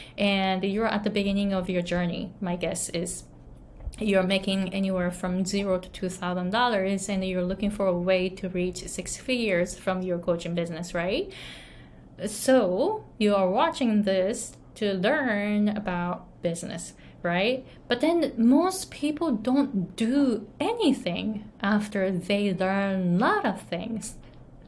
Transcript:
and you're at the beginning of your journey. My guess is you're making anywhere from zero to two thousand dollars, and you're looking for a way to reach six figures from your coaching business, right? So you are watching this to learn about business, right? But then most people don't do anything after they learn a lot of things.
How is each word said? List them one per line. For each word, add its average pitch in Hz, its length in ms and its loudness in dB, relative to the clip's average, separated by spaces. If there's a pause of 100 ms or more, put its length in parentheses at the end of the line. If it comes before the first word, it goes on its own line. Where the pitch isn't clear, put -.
(160)
and 190 480 2
you're 202 220 0
at 208 180 0
the 208 60 0
beginning 196 420 0
of 185 160 0
your 180 140 0
journey. 175 580 -2
My 175 180 -2
guess 165 320 -4
is 175 340 -6 (760)
you're 196 240 2
making 190 540 0
anywhere 185 340 0
from 180 340 -2
zero 190 360 0
to - 100 -12
two - 200 -6
thousand 180 420 -4
dollars, 202 580 0
and 190 180 -2
you're 180 160 -2
looking 190 280 -2
for 202 160 0
a 180 100 2
way 185 320 2
to 185 180 -8
reach 180 420 -4
six - 280 -8
figures 214 580 0
from 185 280 -2
your 180 160 -2
coaching 170 340 -2
business, 170 400 -4
right? 196 400 -2 (960)
So 254 760 2 (120)
you 208 160 4
are 190 160 4
watching 233 540 2
this 196 520 0 (200)
to 202 180 0
learn 208 760 2
about 180 760 -4
business, 170 500 -6 (300)
right? 196 420 0 (220)
But 240 140 0
then 330 360 2
most 302 540 4
people 302 400 -2
don't 254 640 0
do 240 520 2 (120)
anything 220 920 0 (120)
after 202 500 2
they 202 420 0
learn 190 640 2
a - 20 4
lot 370 260 2
of - 180 -2
things. - 540 -8 (520)